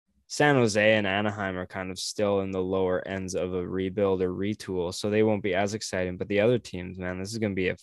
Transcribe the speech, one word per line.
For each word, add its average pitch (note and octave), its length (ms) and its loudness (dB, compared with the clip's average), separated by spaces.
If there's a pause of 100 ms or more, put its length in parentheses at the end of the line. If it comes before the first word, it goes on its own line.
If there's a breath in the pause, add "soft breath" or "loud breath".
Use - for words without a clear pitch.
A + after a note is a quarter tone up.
(300)
San D3 260 4
Jose A2 380 6
and G#2 120 2
Anaheim G2+ 500 0
are F#2 100 -4
kind F#2 240 -8
of F#2 80 -10
still G2+ 420 0
in F#2+ 100 -4
the F#2 120 -2
lower F#2 460 0
ends F#2+ 260 -6
of F#2 200 -2
a F2+ 120 -4
rebuild F#2+ 560 0
or F2+ 100 0
retool, F#2 640 -4
so - 140 -4
they G#2+ 140 4
won't G#2+ 200 2
be F#2 120 0
as G2+ 200 0
exciting. F2+ 440 -4
But A#2 100 -6
the G2+ 120 2
other A#2+ 180 4
teams, F#2 400 -10
man, F2+ 200 -6
this G2 140 -8
is A2+ 60 -6
gonna G#2 160 0
be F#2 160 0
a F#2 120 -4